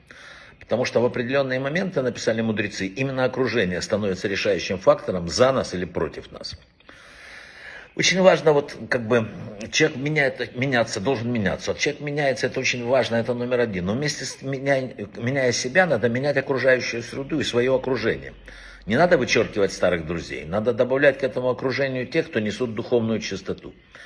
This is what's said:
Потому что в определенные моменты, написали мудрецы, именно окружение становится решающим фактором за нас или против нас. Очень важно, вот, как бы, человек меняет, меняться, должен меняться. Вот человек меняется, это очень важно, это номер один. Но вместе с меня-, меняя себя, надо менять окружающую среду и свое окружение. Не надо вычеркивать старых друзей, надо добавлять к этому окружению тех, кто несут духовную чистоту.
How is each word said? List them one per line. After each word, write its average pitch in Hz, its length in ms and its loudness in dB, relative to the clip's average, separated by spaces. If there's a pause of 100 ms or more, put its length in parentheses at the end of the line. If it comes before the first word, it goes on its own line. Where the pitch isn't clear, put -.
(600)
Потому 120 260 -2
что - 140 0
в 117 60 4
определенные 127 540 0
моменты, 147 440 -2
написали 113 380 0
мудрецы, 104 440 -2
именно 131 380 -2
окружение 110 580 0
становится 101 460 -2
решающим 95 500 0
фактором 92 520 0
за 120 220 4
нас 117 220 -2
или 90 120 -4
против 82 460 -6
нас. - 280 -16 (1400)
Очень 170 260 2
важно, 160 300 8
вот, 143 260 0 (120)
как 117 180 -2
бы, 113 200 2 (440)
человек - 260 2
меняет, 135 580 -2
меняться, 123 440 0
должен 107 320 0
меняться. 98 400 -2
Вот - 80 -6
человек 143 220 -2
меняется, 143 440 0
это 123 140 -4
очень 123 260 -2
важно, 117 300 2
это 117 180 0
номер 120 280 0
один. 95 240 -2
Но 98 80 0
вместе 143 320 -4
с - 180 -12
меня-, 135 500 0 (240)
меняя 127 340 0
себя, 147 360 2
надо 120 200 2
менять 135 300 0
окружающую 131 640 2
среду 135 380 -6
и 113 40 0
свое 123 300 2
окружение. 110 600 0 (520)
Не 110 120 2
надо 175 200 6
вычеркивать 104 560 2
старых 90 320 2
друзей, 76 400 -6
надо 104 280 0
добавлять 131 440 4
к - 60 -2
этому 127 260 -2
окружению 127 560 -2
тех, 160 240 -2
кто 117 100 -2
несут 107 360 -2
духовную 113 440 0
чистоту. - 540 -8 (320)